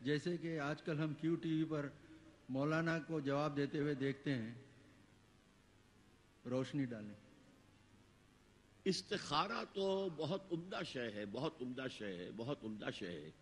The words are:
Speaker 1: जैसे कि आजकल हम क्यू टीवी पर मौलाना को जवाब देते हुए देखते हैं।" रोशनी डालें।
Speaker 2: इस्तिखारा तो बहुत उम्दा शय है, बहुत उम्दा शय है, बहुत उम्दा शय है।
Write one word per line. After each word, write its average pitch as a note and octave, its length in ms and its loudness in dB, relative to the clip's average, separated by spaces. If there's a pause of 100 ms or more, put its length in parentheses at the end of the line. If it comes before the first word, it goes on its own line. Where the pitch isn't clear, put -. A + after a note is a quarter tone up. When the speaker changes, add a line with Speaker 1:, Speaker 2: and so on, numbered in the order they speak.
Speaker 1:
जैसे D3+ 360 2
कि E3 180 -2
आजकल D3+ 420 0
हम D#3 160 2
क्यू D#3+ 220 2
टीवी D#3+ 280 2
पर D3 280 0 (580)
मौलाना D#3+ 480 4
को D#3+ 220 0
जवाब C#3+ 340 2
देते C#3+ 240 2
हुए D3 160 4
देखते C#3 360 0
हैं।" A#2+ 340 -2 (1800)
रोशनी C3 400 0
डालें। G#2 300 -8 (1700)
Speaker 2:
इस्तिखारा F#3+ 800 2
तो G3 460 2
बहुत D#3 420 -2
उम्दा F3 300 -2
शय B2+ 260 -2
है, G#2 180 -4
बहुत A#2 360 -2
उम्दा B2+ 260 -4
शय G#2+ 240 -4
है, F2+ 180 -6
बहुत A2+ 340 -4
उम्दा A2 260 -4
शय G#2+ 160 -6
है। D#2+ 340 -8